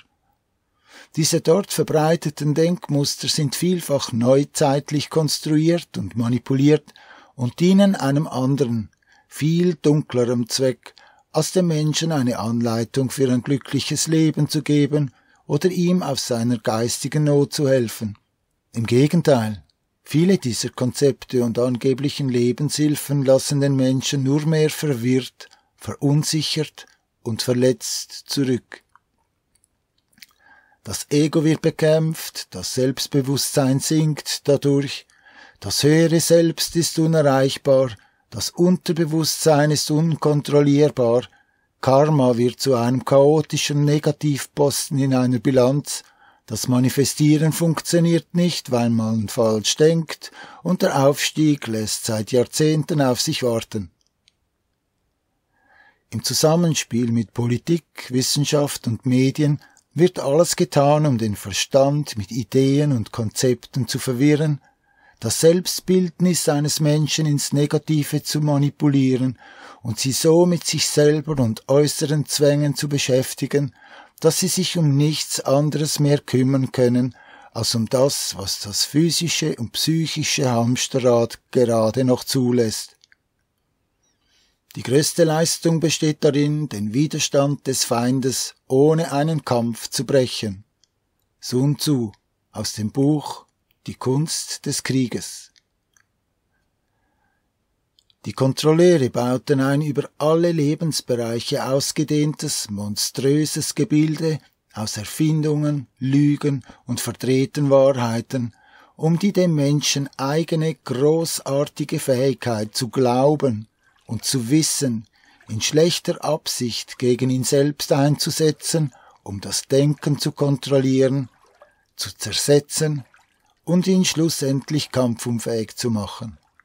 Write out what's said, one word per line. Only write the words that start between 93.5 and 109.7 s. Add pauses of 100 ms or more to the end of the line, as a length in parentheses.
Die
Kunst
des
Krieges. (2750)
Die
Kontrolleure
bauten
ein
über
alle
Lebensbereiche
ausgedehntes,
monströses
Gebilde (340)
aus
Erfindungen, (140)
Lügen (220)
und
verdrehten
Wahrheiten, (400)
um
die
dem
Menschen